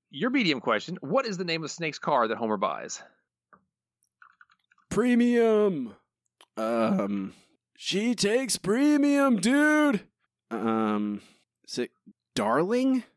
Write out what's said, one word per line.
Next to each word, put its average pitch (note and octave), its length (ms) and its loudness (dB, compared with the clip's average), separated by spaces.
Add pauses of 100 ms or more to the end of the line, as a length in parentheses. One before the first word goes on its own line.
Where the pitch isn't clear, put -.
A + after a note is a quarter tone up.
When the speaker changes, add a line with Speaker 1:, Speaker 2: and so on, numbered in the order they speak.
(100)
Speaker 1:
your D#3+ 200 -4
medium F#3 300 0
question. A#2+ 400 -2
What C#3 260 -2
is F#3+ 120 -6
the F#3 60 -6
name E3 180 -4
of D3 80 -8
Snake's D#3+ 280 -8
car B2+ 300 0
that A2 100 -4
Homer A2 180 -2
buys? D#2 460 -6 (1900)
Speaker 2:
Premium. A3 1080 2 (600)
Um, G#2 760 -2 (440)
she A3 380 -2
takes G#3+ 440 0
premium, C#4 840 4
dude. C#4+ 600 4 (480)
Um, G#2+ 680 -2 (460)
is - 120 -10
it B2 120 -4 (440)
Darling? A3 720 0 (120)